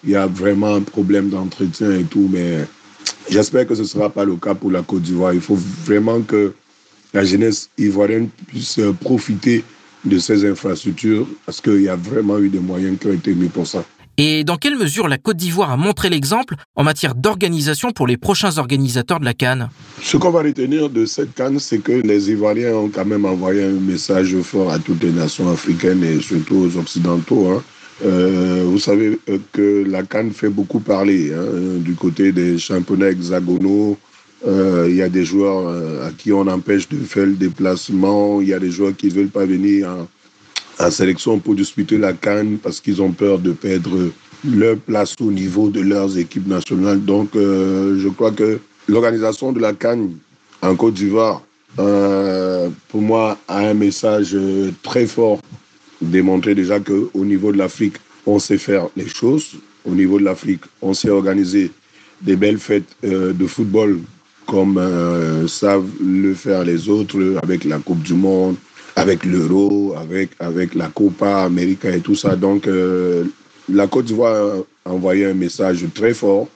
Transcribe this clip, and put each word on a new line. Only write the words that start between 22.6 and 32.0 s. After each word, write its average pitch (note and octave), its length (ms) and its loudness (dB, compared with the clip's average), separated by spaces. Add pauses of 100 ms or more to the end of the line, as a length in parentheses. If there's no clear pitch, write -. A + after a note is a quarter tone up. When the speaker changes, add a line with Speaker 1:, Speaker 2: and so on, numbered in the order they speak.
Speaker 1:
ont G#2+ 140 0
quand G2 160 -4
même G#2 200 0
envoyé F#2 380 0
un F#2+ 160 0
message F#2 640 0
fort F2+ 320 0
à D#2+ 80 -2
toutes E2 240 -2
les F2 80 2
nations E2 360 0
africaines F2 540 2
et D#2+ 180 2
surtout E2+ 360 -2
aux F2+ 200 2
Occidentaux, F2 720 0
hein. G2+ 140 0 (420)
Euh, F#2 640 2
vous F#2 120 2
savez, G#2+ 400 0 (100)
euh, G2 100 -2 (140)
que G2+ 360 2
la F#2+ 140 -2
can A2 300 -4
fait G#2+ 160 -2
beaucoup G2+ 300 -2
parler, G2 540 2
hein, F2+ 460 -4
du E2+ 160 -2
côté F#2 380 2